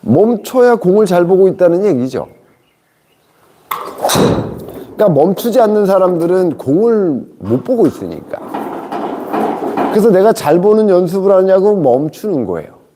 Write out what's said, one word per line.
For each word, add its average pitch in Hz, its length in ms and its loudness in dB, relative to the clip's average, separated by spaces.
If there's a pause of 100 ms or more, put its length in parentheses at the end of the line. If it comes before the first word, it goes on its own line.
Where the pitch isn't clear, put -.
멈춰야 226 760 2
공을 196 280 2
잘 175 220 2
보고 190 220 4
있다는 180 360 0
얘기죠. 127 420 -2 (2750)
그러니까 208 140 2
멈추지 190 500 0
않는 214 240 2
사람들은 180 720 0
공을 185 720 0 (120)
못 113 240 -4
보고 226 240 0
있으니까. 85 540 -8 (1500)
그래서 214 200 4
내가 196 220 4
잘 170 280 0
보는 214 280 2
연습을 185 440 0
하냐고 190 440 2
멈추는 147 680 -2
거예요. 85 240 -8 (260)